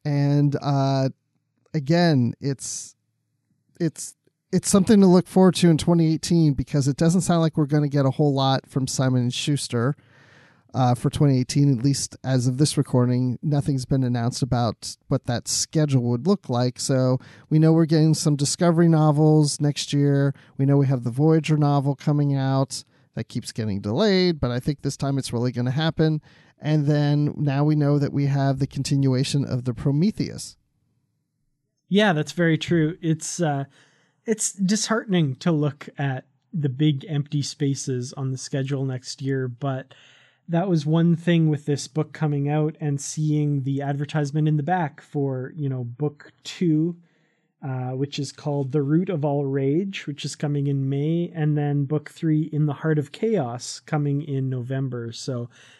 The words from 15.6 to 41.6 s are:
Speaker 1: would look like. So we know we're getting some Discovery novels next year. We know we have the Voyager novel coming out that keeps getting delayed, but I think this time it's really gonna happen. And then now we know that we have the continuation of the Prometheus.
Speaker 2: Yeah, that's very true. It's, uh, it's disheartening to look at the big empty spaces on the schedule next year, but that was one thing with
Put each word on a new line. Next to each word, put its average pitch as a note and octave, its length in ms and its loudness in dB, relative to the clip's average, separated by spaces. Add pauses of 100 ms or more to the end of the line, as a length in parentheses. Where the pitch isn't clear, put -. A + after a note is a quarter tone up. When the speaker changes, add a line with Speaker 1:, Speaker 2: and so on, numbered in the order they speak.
Speaker 1:
would A#2+ 220 -2
look G3 220 0
like. B2 320 -2
So C3 380 0 (320)
we D#3 80 4
know D#3+ 160 6
we're E3 100 4
getting D#3 300 4
some D3 220 0
Discovery E3+ 520 2
novels D#3 720 4
next D3 320 -2
year. C#3+ 420 2 (220)
We C#3 80 0
know C#3+ 140 4
we C#3 80 4
have C3 180 0
the B2 60 -2
Voyager D#3 480 2
novel C#3+ 360 2
coming D3 400 0
out C3+ 500 -2 (300)
that - 140 -8
keeps - 240 -8
getting G#2 300 -4
delayed, F3 580 2
but B2 100 0
I A#2+ 100 -4
think C#3+ 200 -4
this - 160 -4
time C#3 220 -2
it's - 140 -6
really A#2+ 200 -2
gonna B2 200 -2
happen. D#3 500 0 (360)
And D3+ 280 0
then D3 500 2
now C#3+ 280 0
we D3+ 100 2
know D3 240 2
that C#3 160 -2
we C#3+ 120 0
have C#3 340 0
the C#3 60 0
continuation C3+ 800 0
of A#2+ 200 -4
the B2 100 -4
Prometheus. D3 840 -2 (1300)
Speaker 2:
Yeah, G3 260 4
that's D3+ 180 -2
very E3 240 2
true. D#3+ 440 0
It's, D#3+ 400 -4
uh, C#3+ 240 -2 (640)
it's A3 260 -4
disheartening F#3+ 840 0
to - 140 -2
look D3 460 -2
at C3+ 300 -6 (260)
the D3 160 -2
big C3+ 400 0
empty C#3+ 320 -4
spaces C3+ 720 -6
on C3+ 180 -6
the C3 60 -6
schedule C3+ 480 -6
next C3 380 -10
year, C3+ 260 -4
but C3 460 -8 (520)
that E3+ 220 -2
was E3 160 0
one E3 320 2
thing E3 320 2
with D3 160 -2